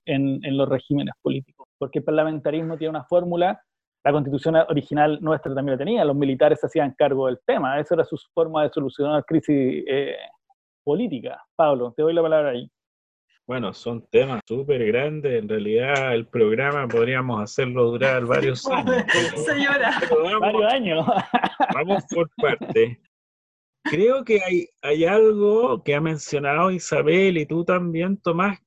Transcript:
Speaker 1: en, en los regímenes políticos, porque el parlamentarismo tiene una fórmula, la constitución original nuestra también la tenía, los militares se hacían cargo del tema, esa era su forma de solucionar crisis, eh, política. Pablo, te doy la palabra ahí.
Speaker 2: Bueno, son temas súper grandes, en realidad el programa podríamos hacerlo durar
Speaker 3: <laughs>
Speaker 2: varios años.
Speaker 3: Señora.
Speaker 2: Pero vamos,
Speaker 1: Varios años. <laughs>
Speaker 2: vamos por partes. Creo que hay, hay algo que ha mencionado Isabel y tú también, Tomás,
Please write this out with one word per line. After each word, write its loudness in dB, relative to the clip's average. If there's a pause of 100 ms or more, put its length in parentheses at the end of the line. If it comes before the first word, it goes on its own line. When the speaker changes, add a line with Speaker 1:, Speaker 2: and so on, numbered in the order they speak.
Speaker 1:
en, 0
en -2
los 0
regímenes -2
políticos, -6 (120)
porque -6
el -6
parlamentarismo -2
tiene -6
una -8
fórmula, 0 (440)
la 2
constitución 0
original 2
nuestra -2
también -2
la -6
tenía, 0
los 2
militares 2
se -2
hacían -2
cargo 2
del -2
tema, 0
esa -2
era 2
su -6 (180)
forma 0
de 0
solucionar -2
crisis, 0
eh, -2 (680)
política. -4 (120)
Pablo, 2
te 0
doy 2
la 2
palabra 2
ahí. -8 (800)
Speaker 2:
Bueno, -6
son -8
temas 2
súper -2
grandes, -2
en -8
realidad 0
el -2
programa 0
podríamos 0
hacerlo 0
durar 0
Speaker 3:
<laughs> -4
Speaker 2:
varios 0
años. 0 (420)
Speaker 3:
Señora. 0
Speaker 2:
Pero 2
vamos, 0
Speaker 1:
Varios 2
años. -2
<laughs> 0
Speaker 2:
vamos -2 (100)
por 0
partes. 0 (840)
Creo 2
que 2
hay, -2 (160)
hay 2
algo 4
que 0
ha 0
mencionado 0
Isabel 2
y -2
tú -2
también, -2
Tomás, -2